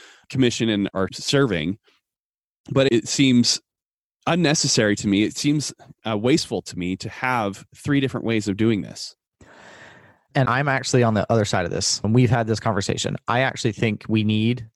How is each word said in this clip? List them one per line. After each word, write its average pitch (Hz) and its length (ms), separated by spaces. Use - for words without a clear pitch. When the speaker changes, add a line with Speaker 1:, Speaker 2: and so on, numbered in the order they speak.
Speaker 1:
commission 123 380
and 101 260
are 92 180
serving. 101 680
But 135 220
it - 160
seems 127 520
unnecessary 143 680
to 110 120
me. 101 160
It - 120
seems, 147 380
uh, 110 80
wasteful 117 460
to - 160
me 90 200
to 113 100
have 113 680
three 143 240
different 127 260
ways 110 220
of 98 100
doing 110 260
this. - 340
Speaker 2:
And 135 140
I'm 135 200
actually 131 340
on 113 120
the 104 160
other 113 140
side 92 220
of - 40
this, - 340
and 107 100
we've 123 160
had 120 160
this 110 140
conversation. 98 560
I 120 120
actually 131 320
think 107 360
we 110 160
need 113 520